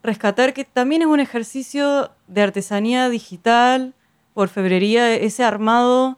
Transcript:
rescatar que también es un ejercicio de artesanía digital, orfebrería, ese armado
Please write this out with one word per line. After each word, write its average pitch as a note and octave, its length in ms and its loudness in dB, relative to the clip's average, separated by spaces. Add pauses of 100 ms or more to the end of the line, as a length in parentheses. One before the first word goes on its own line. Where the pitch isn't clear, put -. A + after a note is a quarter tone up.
rescatar A3+ 500 -2
que C4+ 100 -8
también C4+ 380 -2
es E4 80 2
un D4+ 100 4
ejercicio C#4 920 -4 (160)
de F#3+ 160 -2
artesanía G#3 680 -2
digital, A#3+ 840 0 (420)
orfebrería, G3+ 800 0
ese G#3+ 280 -2
armado A#3+ 760 2